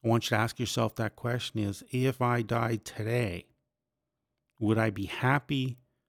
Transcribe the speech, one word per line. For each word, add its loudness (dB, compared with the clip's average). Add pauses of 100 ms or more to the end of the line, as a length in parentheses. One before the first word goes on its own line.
I 0
want 4
you -4
to 4
ask -2
yourself 0
that -4
question -4
is, -4
"If 0
I 2
died -2
today, -4 (1120)
would 4
I 2
be -6
happy 0 (320)